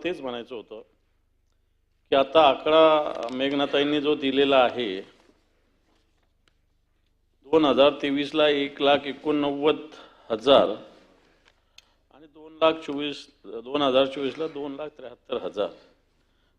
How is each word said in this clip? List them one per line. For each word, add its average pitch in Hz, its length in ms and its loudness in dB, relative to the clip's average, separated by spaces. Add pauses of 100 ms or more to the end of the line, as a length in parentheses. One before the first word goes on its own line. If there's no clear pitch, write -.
तेच 170 160 -8
म्हणायचं 120 340 -12
होतं 107 280 -16 (1300)
की 143 60 2
आता 139 320 4
आकडा 156 640 2 (200)
मेघनाताईंनी 143 680 -2
जो 147 140 0
दिलेला 139 440 0
आहे, 110 420 -2 (2500)
दोन 151 200 2
हजार 139 260 6 (120)
तेवीसला 143 460 0
एक 139 340 -2
लाख 143 220 4
एकोणनव्वद 143 720 -2 (540)
हजार 113 380 4 (1500)
आणि 147 120 -20
दोन 156 260 -20
लाख 160 200 2
चोवीस, 147 540 -8 (180)
दोन 117 380 -6
हजार 131 240 4
चोवीसला 139 400 -6
दोन 147 260 -10
लाख 147 160 -12
त्र्याहत्तर 123 480 -12
हजार 95 320 -4 (920)